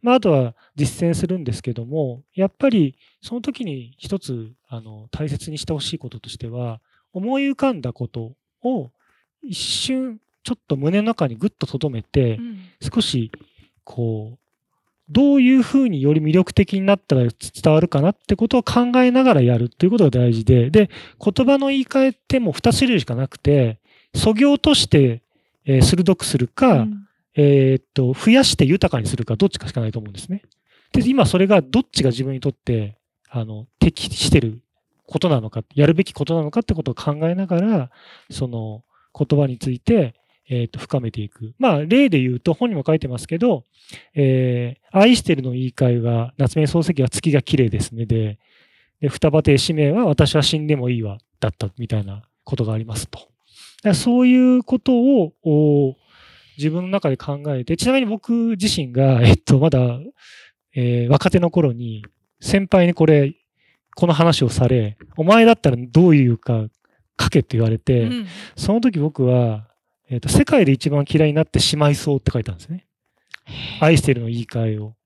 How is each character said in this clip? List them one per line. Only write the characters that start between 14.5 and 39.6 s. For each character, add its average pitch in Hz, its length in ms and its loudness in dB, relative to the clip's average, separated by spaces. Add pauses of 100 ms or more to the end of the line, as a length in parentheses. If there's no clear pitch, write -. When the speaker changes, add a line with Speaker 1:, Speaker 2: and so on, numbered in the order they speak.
Speaker 1:
ど 277 260 4
う 269 60 4
い 247 140 6
う 254 80 4
ふ - 160 0
う 262 100 0
に 147 140 -2
よ 147 100 4
り 156 80 2
魅 156 120 0
力 180 200 2
的 - 200 2
に 190 80 -4
な 196 140 2
っ 196 40 -8
た - 160 -2
ら 127 80 2
伝 - 500 0
わ 156 80 6
る 165 60 0
か 139 140 -2
な 170 100 2
っ - 40 -4
て - 200 -4
こ 220 120 -2
と 254 120 2
を - 40 -6
考 247 280 0 (100)
え 254 80 6
な 262 140 2
が 254 100 6
ら 143 80 4
や 120 160 4
る 117 80 -2
っ 120 40 -6
て - 180 0
い - 20 4
う - 20 -2
こ 240 60 0
と 208 60 4
が 143 80 4
大 123 200 2
事 113 140 -2
で、 123 240 4
で、 202 220 4 (280)
言 208 280 0
葉 277 100 4
の 277 120 -2
言 277 100 0
い 254 80 -4
換 269 160 0
え 269 60 4
っ 240 40 -8
て - 260 -4
も 220 120 -2
う - 20 -4
二 - 180 0
種 247 160 0
類 233 120 2
し 113 60 -6
か 120 100 -6
な 135 120 -4
く - 120 -16
て、 131 400 2 (340)
そ 220 220 0
ぎ 240 100 4
落 285 160 2
と 302 140 4
し - 120 0
て、 127 360 2 (420)
え 135 140 2
ー、 - 20 6
鋭 180 340 2
く - 100 -12
す - 120 -4
る 123 100 -2
か、 214 340 2
Speaker 2:
う 110 40 0
ん。 147 240 -10 (340)
Speaker 1:
え 135 380 4
ー - 20 -20
っ - 120 -20
と、 127 180 0
増 170 200 0
や 269 120 6
し - 140 0
て 160 80 4
豊 170 260 2
か 123 100 -2
に 104 60 -6
す - 80 -4
る - 80 -4
か、 113 140 -4
ど 196 80 2
っ 196 40 2
ち - 100 -14
か - 100 -12
し - 40 -14
か - 60 -6
な 110 80 -4
い 110 60 -6
と 110 60 -8
思 107 80 -16
う - 20 -16
ん 101 40 -20
で 98 60 -16
す - 100 -20
ね。 190 120 -8 (500)
で、 240 160 0
今 262 180 2
そ - 120 0
れ 190 100 2
が 196 140 4
ど 131 180 -2
っ 262 100 -2
ち - 140 -4
が 131 60 2
自 123 160 -4
分 135 80 -6
に 131 80 -10
と 139 80 -4
っ 131 40 -8
て、 107 440 -6 (320)
あ 117 160 -6
の、 110 200 -14 (140)
適 - 340 -2
し - 160 -4
て 156 120 4
る 113 180 -8 (460)
こ - 140 -6
と 185 100 -2
な 139 100 2
の 110 100 -10
か、 110 140 -10 (100)
や 143 140 4
る 165 60 4
べ 175 100 0
き - 80 -6
こ 147 140 -6
と 165 100 -4
な 165 60 -2
の 151 100 -6
か 226 80 -4
っ 226 40 -4
て - 100 -4
こ 160 100 -6
と 131 80 -6
を 113 40 -6
考 - 180 -4 (160)
え 175 60 -2
な 190 120 -4
が 170 140 0
ら、 190 300 -2 (380)
そ - 200 -8
の、 113 340 -10 (340)
言 147 220 0
葉 143 80 2
に 123 100 -8
つ 131 140 -6